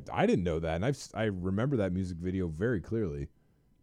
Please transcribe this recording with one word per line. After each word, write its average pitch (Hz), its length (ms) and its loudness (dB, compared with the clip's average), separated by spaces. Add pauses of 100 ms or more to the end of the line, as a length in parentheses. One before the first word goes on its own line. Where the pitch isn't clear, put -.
(120)
I 160 140 4
didn't 170 180 4
know 82 140 2
that, 80 160 0
and 87 100 0
I've 143 120 2
s-, - 180 -14
I 110 100 0
remember 101 540 0
that 95 140 2
music 90 260 -2
video 90 300 0
very 92 320 0
clearly, 78 480 -2 (540)